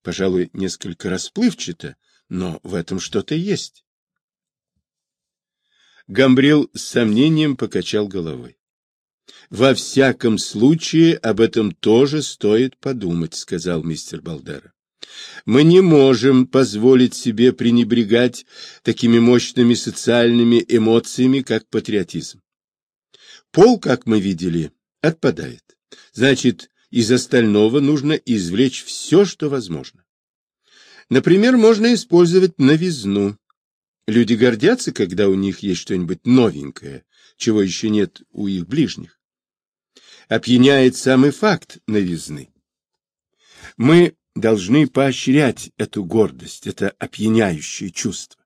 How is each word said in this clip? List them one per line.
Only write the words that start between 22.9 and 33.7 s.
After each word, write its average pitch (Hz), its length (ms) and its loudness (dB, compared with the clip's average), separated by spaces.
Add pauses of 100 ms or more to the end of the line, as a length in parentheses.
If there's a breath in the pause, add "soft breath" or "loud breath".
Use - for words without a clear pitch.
Пол, 220 280 6
как - 260 -2
мы 110 140 2
видели, 85 520 -4 (300)
отпадает. 82 760 -6 (360 soft breath)
Значит, 127 560 0 (200)
из 113 220 -2
остального 117 680 2
нужно 143 340 0
извлечь 110 680 -2
все, - 420 0
что 156 240 -8
возможно. 90 540 -10 (1080 soft breath)
Например, 196 480 2
можно 226 360 4
использовать 175 640 2
новизну. 123 800 0 (680)